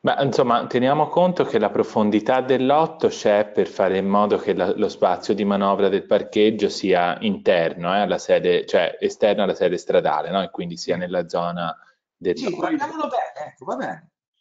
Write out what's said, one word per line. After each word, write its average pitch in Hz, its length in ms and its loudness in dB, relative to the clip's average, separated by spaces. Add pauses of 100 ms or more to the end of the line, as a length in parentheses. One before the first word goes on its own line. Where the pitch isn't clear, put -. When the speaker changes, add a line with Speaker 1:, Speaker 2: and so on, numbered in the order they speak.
Speaker 1:
Ma, 135 200 2
insomma, 120 440 2
teniamo 139 420 2
conto 175 340 2
che 117 160 0
la 104 100 2
profondità 107 720 2
dell'otto 135 680 2
c'è 107 440 2
per 98 160 0
fare 95 300 0
in 95 100 -2
modo 104 300 2
che 98 160 -2
la, 92 220 0
lo 101 140 -2
spazio 92 460 -2
di 104 100 -4
manovra 98 440 2
del 98 180 0
parcheggio 107 640 2
sia 87 520 0
interno, 90 760 0
eh, 101 40 2
alla 90 180 0
sede, - 480 2
cioè 92 340 0
esterno 104 440 0
alla 90 100 0
sede 87 240 0
stradale, 80 540 0
no? 95 100 0
E 90 80 -6
quindi 87 280 -10
sia 90 180 -4
Speaker 2:
Sì. 87 40 -8
Speaker 1:
nella 90 280 -4
zona 87 480 -4 (420)
del - 200 -2
Speaker 2:
Sì, 247 180 -6
guardiamolo 311 520 -4
bene, 180 440 -8
ecco, - 140 -20
va 240 100 -6
bene. 160 360 -12 (300)